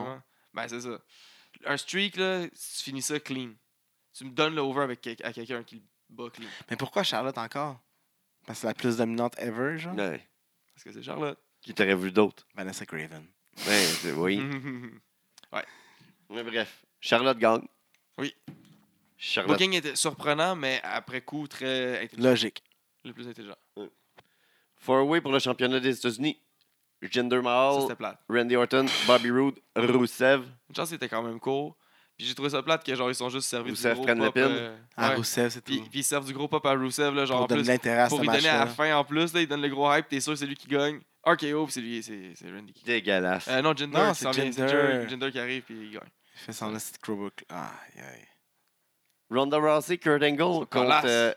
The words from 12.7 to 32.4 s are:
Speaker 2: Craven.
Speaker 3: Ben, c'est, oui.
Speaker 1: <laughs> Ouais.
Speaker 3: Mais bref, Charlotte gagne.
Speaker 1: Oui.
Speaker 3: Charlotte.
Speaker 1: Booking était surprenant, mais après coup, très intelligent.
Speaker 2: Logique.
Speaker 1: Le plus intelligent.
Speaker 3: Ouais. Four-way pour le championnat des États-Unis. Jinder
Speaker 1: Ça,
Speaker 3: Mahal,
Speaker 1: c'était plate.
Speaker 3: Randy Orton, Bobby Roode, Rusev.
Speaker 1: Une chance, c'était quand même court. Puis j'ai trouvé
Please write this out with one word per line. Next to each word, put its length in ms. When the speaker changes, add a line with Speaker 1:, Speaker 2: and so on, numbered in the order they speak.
Speaker 2:
Craven. 400
Speaker 3:
Ben, 220
c'est, 100
oui. 280
Speaker 1:
<laughs> 1120
Ouais. 140
Speaker 3:
Mais 140
bref, 400
Charlotte 380
gagne. 280
Speaker 1:
Oui. 180
Speaker 3:
Charlotte. 400
Speaker 1:
Booking 160
était 220
surprenant, 600
mais 280
après 380
coup, 260
très 560
intelligent. 260
Speaker 2:
Logique. 340
Speaker 1:
Le 100
plus 140
intelligent. 280
Speaker 3:
Ouais. 120
Four-way 440
pour 100
le 80
championnat 400
des 180
États-Unis. 420
Jinder 360
Speaker 1:
Ça, 40
Speaker 3:
Mahal, 400
Speaker 1:
c'était 140
plate. 240
Speaker 3:
Randy 260
Orton, 300
Bobby 240
Roode, 280
Rusev. 680
Speaker 1:
Une 60
chance, 140
c'était 200
quand 140
même 160
court. 360
Puis 100
j'ai 60
trouvé 160